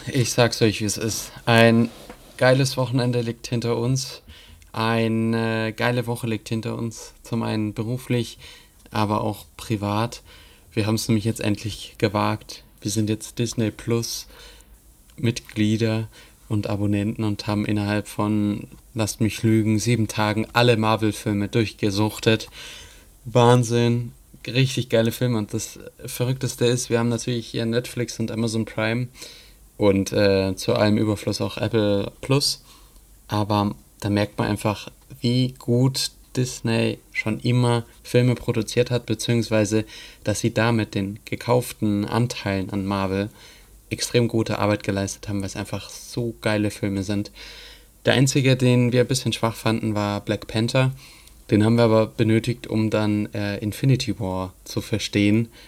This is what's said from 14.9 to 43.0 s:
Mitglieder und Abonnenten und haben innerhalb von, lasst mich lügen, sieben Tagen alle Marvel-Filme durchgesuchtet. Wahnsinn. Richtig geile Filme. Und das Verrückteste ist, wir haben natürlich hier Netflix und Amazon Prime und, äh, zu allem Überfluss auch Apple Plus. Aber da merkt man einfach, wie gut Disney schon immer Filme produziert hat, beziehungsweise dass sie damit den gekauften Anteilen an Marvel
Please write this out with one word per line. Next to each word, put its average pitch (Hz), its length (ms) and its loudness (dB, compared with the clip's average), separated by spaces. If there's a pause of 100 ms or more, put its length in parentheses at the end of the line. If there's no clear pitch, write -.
Mitglieder 110 920 0 (420)
und 104 180 -2
Abonnenten 104 560 -2
und 104 240 -4
haben 104 180 0
innerhalb 104 420 -2
von, 104 600 -2 (260)
lasst 110 280 -2
mich 107 200 -2
lügen, 110 380 4
sieben 110 280 0
Tagen 107 460 0
alle 120 240 6
Marvel-Filme 107 680 0
durchgesuchtet. 110 1000 0 (800)
Wahnsinn. 120 840 4 (340)
Richtig 123 440 0
geile 113 220 4
Filme. 123 280 -2
Und 104 160 -6
das 107 240 -8 (260)
Verrückteste 127 640 -2
ist, 123 240 0
wir 117 80 4
haben 117 100 2
natürlich 120 380 -4
hier 117 180 -4
Netflix 120 540 -2
und 113 100 -2
Amazon 110 360 -2
Prime 113 420 -2 (680)
und, 98 380 2
äh, 98 420 4
zu 117 200 0
allem 107 240 4
Überfluss 107 420 -2
auch 98 160 -4
Apple 104 540 0 (100)
Plus. - 400 0 (680)
Aber 104 480 2 (260)
da 101 100 -2
merkt 104 260 0
man 113 100 0
einfach, 107 440 -2 (280)
wie 123 380 0
gut 131 540 0 (260)
Disney 113 640 -2 (120)
schon - 280 -4
immer 123 440 2 (200)
Filme 123 320 4
produziert - 560 -2
hat, 123 160 -2
beziehungsweise 110 760 2 (400)
dass 107 180 -2
sie 113 120 0
damit 110 400 0
den 101 320 -4
gekauften 107 800 0
Anteilen 104 640 -2
an 101 160 -4
Marvel 98 440 -2 (600)